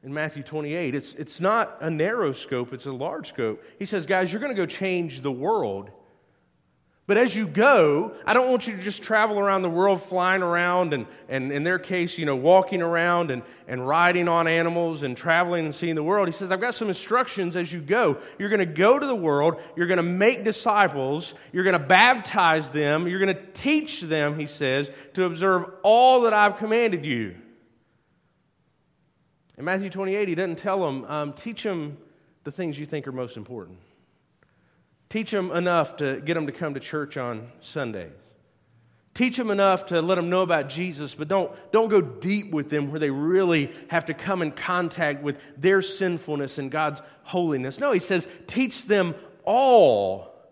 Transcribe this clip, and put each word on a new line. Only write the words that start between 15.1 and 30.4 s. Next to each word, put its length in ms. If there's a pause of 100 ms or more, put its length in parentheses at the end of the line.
traveling 480
and 100
seeing 220
the 60
world. 260
He 40
says, 200
"I've 80
got 160
some 100
instructions 680
as 160
you 80
go. 380 (200)
You're 120
gonna 140
go 360
to 40
the 120
world. 440 (160)
You're 120
gonna 160
make 400
disciples. 880 (180)
You're 120
gonna 160
baptize 880
them. 380
You're 120
gonna 320
teach 500
them," 360
he 80
says, 420 (260)
"to 100
observe 440 (140)
all 400
that 100
I've 240
commanded 480
you." 300 (2250)
In 60
Matthew 260
twenty-eight, 380
he 80
doesn't 220